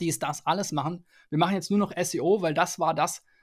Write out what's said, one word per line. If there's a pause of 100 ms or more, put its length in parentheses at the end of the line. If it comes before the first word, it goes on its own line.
dies,
das,
alles
machen. (240)
Wir
machen
jetzt
nur
noch
S
E
O,
weil
das
war
das, (200)